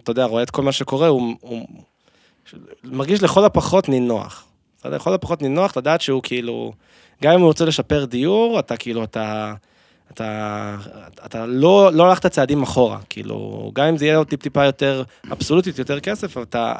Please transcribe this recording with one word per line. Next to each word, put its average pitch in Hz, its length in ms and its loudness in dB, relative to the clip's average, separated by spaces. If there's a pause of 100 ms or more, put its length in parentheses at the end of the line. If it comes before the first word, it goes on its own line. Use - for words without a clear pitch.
אתה 120 80 -4
יודע, 123 140 0
רואה 117 180 -2
את 120 60 -4
כל 143 120 -4
מה 135 100 0
שקורה, 135 360 -2
הוא, 120 340 2
הוא 117 260 -12 (1160)
מרגיש 135 400 0
לכל 196 220 6
הפחות 185 440 2
נינוח. 123 540 0 (360)
בסדר? 135 160 -8
לכל 170 180 -2
הפחות 165 280 -4
נינוח, 147 360 0
לדעת 151 240 0
שהוא, 135 220 -2
כאילו, 117 500 -6 (500)
גם 151 100 6
אם 180 60 6
הוא 175 80 6
רוצה 160 180 2
לשפר 151 400 0
דיור, 190 540 0
אתה, 120 180 -6
כאילו, 117 260 -6
אתה, 107 500 -6 (600)
אתה, 107 600 -8 (500)
אתה 113 200 -10
לא, 175 480 6
לא 165 140 6
הלכת 185 180 4
צעדים 143 380 0
אחורה, 113 360 0 (100)
כאילו, 107 640 -10
גם 139 120 0
אם 165 100 0
זה 147 80 -2
יהיה 156 120 2
עוד 151 100 0
טיפ-טיפה 143 380 -2
יותר 135 380 0 (280)
אבסולוטית, 180 480 -2
יותר 139 200 -4
כסף, 196 380 -8
אבל 120 120 -8
אתה, 117 300 -4